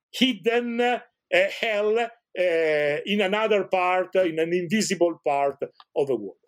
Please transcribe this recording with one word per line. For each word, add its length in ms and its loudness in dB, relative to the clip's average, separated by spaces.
hidden, 680 0
uh, 180 0
hell, 380 0
uh, 1000 0
in 140 0
another 440 2
part, 500 0
in 240 2
an 140 0
invisible 720 0
part 300 0
of 100 0
the 100 0
world. 320 -10